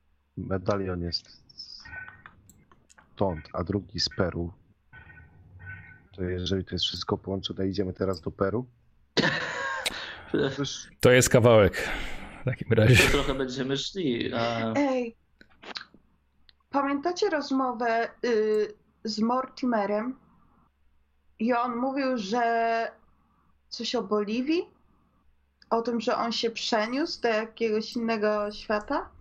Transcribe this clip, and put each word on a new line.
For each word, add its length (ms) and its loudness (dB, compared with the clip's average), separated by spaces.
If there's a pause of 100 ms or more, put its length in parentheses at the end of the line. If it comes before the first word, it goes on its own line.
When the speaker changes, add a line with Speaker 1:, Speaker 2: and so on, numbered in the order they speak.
(380)
Speaker 1:
medalion 640 -2
jest 400 -8 (1700)
stąd, 400 -2
a 100 -4
drugi 360 -4
z 100 -2
Peru, 440 -4 (1600)
to 80 -6
jeżeli 420 -2
to 100 -8
jest 100 -2
wszystko 320 -2
połączone, 500 -4
idziemy 260 -2
teraz 280 -2
do 100 -8
Peru? 340 -2 (880)
Speaker 2:
<laughs> 1040 -4
Speaker 1:
Już 280 -6 (120)
Speaker 3:
To 120 8
jest 180 8
kawałek 600 8 (520)
w 40 -14
takim 260 -4
razie. 320 8
Speaker 2:
To 80 4
trochę 220 2
będziemy 440 -2
szli, 560 -2
a 420 0
Speaker 4:
Ej, 400 0 (1500)
pamiętacie 600 0
rozmowę, 800 0 (160)
y, 480 2 (300)
z 160 -4
Mortimerem? 1000 0 (1200)
I 140 2
on 220 0
mówił, 420 0
że 240 -2 (1300)
coś 260 -6
o 80 0
Boliwii? 580 0 (1080)
O 120 2
tym, 200 -2
że 160 0
on 140 -2
się 200 -2
przeniósł 680 -2
do 60 2
jakiegoś 680 -2
innego 560 0
świata? 580 -4 (120)